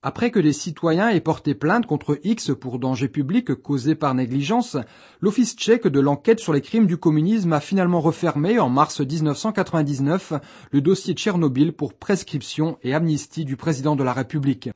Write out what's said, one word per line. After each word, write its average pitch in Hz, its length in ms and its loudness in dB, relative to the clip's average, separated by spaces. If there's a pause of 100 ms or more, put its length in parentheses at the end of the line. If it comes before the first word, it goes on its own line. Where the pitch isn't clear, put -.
Après 226 240 -2
que 226 80 0
des 151 140 4
citoyens 170 560 0
aient 196 140 2
porté - 320 -2
plainte 185 320 0
contre 147 380 -2
X 214 360 -2
pour 123 180 -8
danger 131 300 -2
public 151 460 -2
causé 143 400 -2
par 143 200 0
négligence, 139 640 -2 (460)
l'Office 214 340 0
tchèque 240 300 2
de 143 120 2
l'enquête 143 420 2
sur - 120 -4
les 139 80 2
crimes 220 260 2
du 170 120 0
communisme 170 560 2
a 143 60 2
finalement 175 420 0
refermé, 165 560 0
en 156 100 2
mars 139 320 0
dix-neuf 151 380 -2
cent 220 140 -4
quatre-vingt-dix-neuf, 156 840 -2 (380)
le 143 100 4
dossier 180 320 2
Tchernobyl 160 580 2
pour - 220 -6
prescription 160 880 -4
et 127 100 -2
amnistie 156 540 -2
du 131 100 -6
président 147 400 0
de 135 80 0
la 127 80 0
République. 135 640 -2